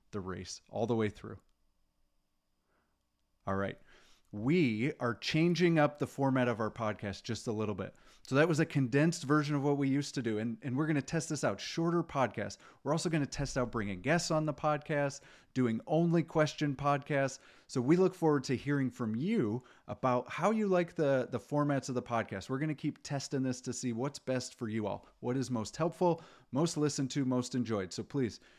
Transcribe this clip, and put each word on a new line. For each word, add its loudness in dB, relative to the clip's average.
the -6
race -8
all -2
the 2
way 2
through. -14
All -2
right. -4
We 2
are 0
changing 2
up 4
the -2
format 2
of 0
our 0
podcast -4
just -6
a -2
little -2
bit. -8
So -2
that 6
was 2
a 2
condensed 2
version 2
of 0
what 2
we 2
used 0
to -2
do. 0
And, -2
and -4
we're 0
gonna 2
test -4
this -4
out, 0
shorter 0
podcasts. -2
We're 0
also 0
gonna 2
test -4
out -2
bringing -4
guests 0
on 2
the -2
podcast, -2
doing 2
only 4
question 0
podcasts. 0
So -2
we 6
look 4
forward 2
to 0
hearing 0
from -2
you 0
about 0
how 0
you 2
like 2
the, 2
the -2
formats 0
of -2
the 0
podcast. -2
We're -2
gonna -2
keep -6
testing -4
this -2
to -6
see -4
what's -4
best -4
for -4
you 0
all, -6
what -2
is -2
most -4
helpful, 0
most 0
listened 0
to, 0
most 0
enjoyed. 0
So -8
please -2